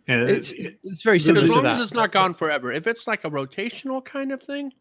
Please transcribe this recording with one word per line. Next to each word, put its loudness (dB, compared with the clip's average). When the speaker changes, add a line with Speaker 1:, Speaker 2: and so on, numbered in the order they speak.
Speaker 1:
Yeah, 2
Speaker 2:
It's, 0
Speaker 1:
it, -12
Speaker 2:
it's -12
very 6
Speaker 1:
the 2
Speaker 2:
similar 6
Speaker 3:
As 6
Speaker 2:
to 4
Speaker 3:
long 4
Speaker 2:
that. 4
Speaker 3:
as 0
it's -6
not 0
gone 2
forever. -2
If -6
it's -4
like -4
a -6
rotational -6
kind -8
of -10
thing, -10